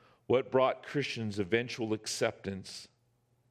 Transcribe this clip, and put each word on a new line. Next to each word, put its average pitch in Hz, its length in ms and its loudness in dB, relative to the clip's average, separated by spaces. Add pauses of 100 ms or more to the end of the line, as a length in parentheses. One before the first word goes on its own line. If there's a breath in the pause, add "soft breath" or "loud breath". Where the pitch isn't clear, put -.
(280 soft breath)
What 127 240 2
brought 131 340 4
Christians 113 540 -4
eventual 110 520 0
acceptance - 960 -4 (640)